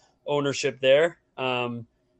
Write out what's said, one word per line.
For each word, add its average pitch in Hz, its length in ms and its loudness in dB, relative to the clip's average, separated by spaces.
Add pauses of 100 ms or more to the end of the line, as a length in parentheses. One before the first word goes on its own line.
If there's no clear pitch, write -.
(260)
ownership 143 560 -4
there. 143 380 4 (180)
Um, 123 480 -4 (340)